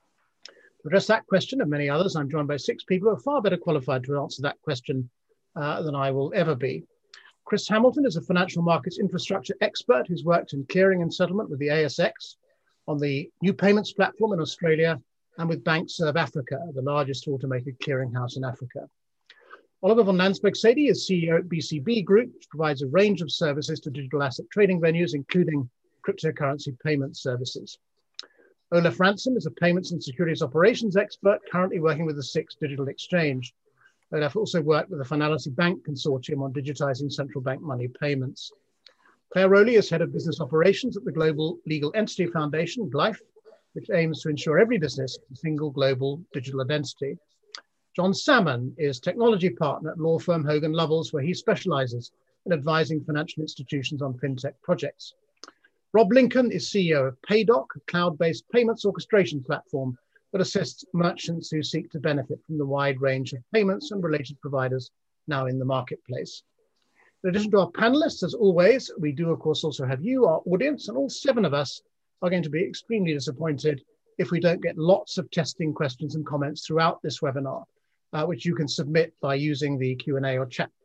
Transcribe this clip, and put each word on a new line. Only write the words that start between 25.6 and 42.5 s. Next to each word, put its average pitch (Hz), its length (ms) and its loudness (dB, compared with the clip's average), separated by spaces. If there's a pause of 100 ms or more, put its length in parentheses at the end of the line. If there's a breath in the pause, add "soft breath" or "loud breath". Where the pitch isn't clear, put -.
cryptocurrency 147 760 -4
payment 143 340 -2
services. - 640 -8 (920 loud breath)
Olaf 170 260 4
Ransom 208 380 2
is 175 80 -4
a 156 60 -6
payments 175 420 0
and 156 100 -6
securities 160 400 -2
operations 190 540 2
expert, - 420 2 (100)
currently 185 300 -2
working 160 260 0
with 151 120 -4
the 143 60 -10
six - 320 -6
Digital 139 340 -6
Exchange. 143 640 -2 (580 soft breath)
Olaf 151 240 -2
also 185 260 -2
worked 151 280 2
with 165 100 -8
the 131 60 -6
Finality 151 440 -2
Bank 175 380 0
Consortium 139 560 -4
on 135 80 -6
digitizing 139 600 -4
central 139 300 -6
bank 131 200 -6
money 123 260 -6
payments. 135 640 -6 (800 soft breath)
Claire 190 160 4
Rowley 208 280 8
is 190 140 6
head 165 120 0
of 151 100 -2
business 160 300 -4
operations 185 560 2
at 233 80 -10
the 170 60 -6
Global 156 540 0
Legal 156 300 -2
Entity 208 320 0
Foundation, 165 640 -2